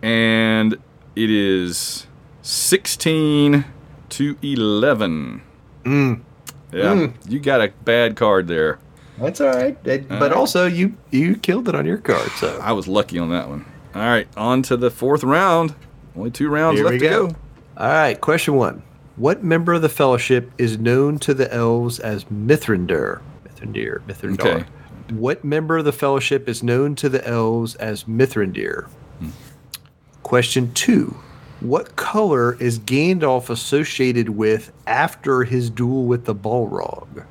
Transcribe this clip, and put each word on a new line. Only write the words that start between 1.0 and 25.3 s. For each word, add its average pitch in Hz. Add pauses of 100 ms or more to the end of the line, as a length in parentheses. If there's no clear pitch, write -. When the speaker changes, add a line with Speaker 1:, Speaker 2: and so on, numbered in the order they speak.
Speaker 1:
it 110
is 95 (640)
sixteen 147 (440)
to 143
eleven. 107 (420)
Speaker 2:
Mm. 135 (520)
Speaker 1:
Yeah, 87 (120)
Speaker 2:
Mm. 156 (140)
Speaker 1:
you 123
got 139
a 104 (160)
bad 117
card 98
there. 78 (400)
Speaker 2:
That's 147
all 139
right. 135
It, 135
Speaker 1:
All -
Speaker 2:
but 139
Speaker 1:
right. 170
Speaker 2:
also, 180
you, 180 (140)
you 165
killed 214
it 175
on 143
your 208
card, -
so. 82
Speaker 1:
I 107
was 92
lucky 95
on 85
that 85
one. 71 (280)
All 98
right, 117 (100)
on 120
to 127
the 120
fourth 135
round. 165 (420)
Only 107
two 143
rounds 151
Speaker 2:
Here 107
Speaker 1:
left 123
Speaker 2:
we 127
Speaker 1:
to 151
Speaker 2:
go. 196
Speaker 1:
go. 165 (400)
Speaker 2:
All 113
right, 147
question 156
one. 113 (340)
What 156
member 170
of 165
the 151
Fellowship 123
is 113
known 131
to 143
the 131
elves 120
as 104
Mithrandir? 95 (260)
Mithrandir, -
Mithrandir. 98
Speaker 1:
Okay. 85 (460)
Speaker 2:
What 113